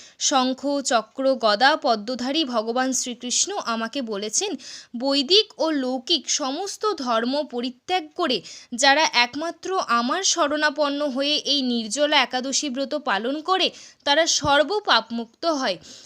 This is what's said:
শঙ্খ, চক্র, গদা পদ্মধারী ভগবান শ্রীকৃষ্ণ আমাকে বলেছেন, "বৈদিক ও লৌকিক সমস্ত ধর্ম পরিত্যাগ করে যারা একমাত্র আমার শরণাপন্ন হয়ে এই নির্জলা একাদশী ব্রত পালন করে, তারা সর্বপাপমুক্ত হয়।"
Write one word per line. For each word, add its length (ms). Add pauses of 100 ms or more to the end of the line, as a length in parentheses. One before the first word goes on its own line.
(200)
শঙ্খ, 600
চক্র, 540
গদা 400
পদ্মধারী 680
ভগবান 500
শ্রীকৃষ্ণ 640
আমাকে 440
বলেছেন, 500 (460)
"বৈদিক 600
ও 140
লৌকিক 580
সমস্ত 640
ধর্ম 500
পরিত্যাগ 720
করে 260 (340)
যারা 380
একমাত্র 680
আমার 440
শরণাপন্ন 840
হয়ে 260
এই 260
নির্জলা 560
একাদশী 520
ব্রত 260
পালন 460
করে, 300 (320)
তারা 240
সর্বপাপমুক্ত 1160
হয়।" 320 (280)